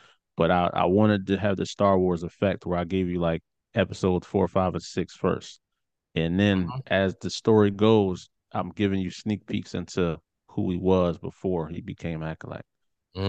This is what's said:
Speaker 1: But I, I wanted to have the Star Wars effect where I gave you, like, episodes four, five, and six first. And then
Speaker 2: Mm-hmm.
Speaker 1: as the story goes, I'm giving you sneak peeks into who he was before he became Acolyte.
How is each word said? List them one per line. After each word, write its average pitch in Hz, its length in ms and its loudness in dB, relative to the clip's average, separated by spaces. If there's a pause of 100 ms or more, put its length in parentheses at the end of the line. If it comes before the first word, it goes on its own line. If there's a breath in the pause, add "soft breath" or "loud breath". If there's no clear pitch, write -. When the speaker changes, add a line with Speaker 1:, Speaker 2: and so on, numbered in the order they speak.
(360 soft breath)
Speaker 1:
But 85 160 2
I, 87 200 2
I 90 120 0
wanted 101 440 4
to 95 100 2
have 101 180 0
the 95 100 -4
Star 98 320 2
Wars 90 240 0
effect 87 440 -2
where 87 120 -2
I 87 60 -2
gave 92 240 -2
you, 87 100 -2
like, 82 240 0 (320)
episodes 92 520 0
four, 95 220 0
five, 92 260 0
and 87 80 -6
six - 320 -6
first. - 460 -4 (540)
And 82 240 0
then 98 300 2
Speaker 2:
Mm-hmm. 131 180 -10
Speaker 1:
as 95 340 0
the 90 100 -6
story 107 400 4
goes, 101 580 2 (240)
I'm 92 180 -6
giving 98 300 -2
you 90 100 -4
sneak - 360 -6
peeks 101 280 -8
into 87 440 -4 (300)
who 98 220 -4
he 87 80 -2
was 90 400 2
before 87 500 -6
he 85 120 -10
became 80 420 -10
Acolyte. 78 420 -12 (640)